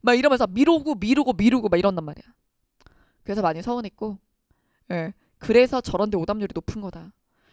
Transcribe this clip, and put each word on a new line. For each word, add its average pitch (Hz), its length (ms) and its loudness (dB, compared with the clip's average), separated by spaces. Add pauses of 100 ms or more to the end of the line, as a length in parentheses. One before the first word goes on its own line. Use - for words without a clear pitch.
막 247 140 4
이러면서 254 340 4
미루고 285 480 2
미루고 240 380 0
미루고 220 340 2
막 180 100 2
이런단 185 260 -2
말이야. 147 200 -16 (1000)
그래서 202 180 -4
많이 165 200 0
서운했고, 220 560 -8 (760)
예. 170 200 -6 (260)
그래서 247 420 4
저런데 202 380 -4
오답률이 202 360 -6
높은 165 260 -10
거다. 175 320 -16 (400)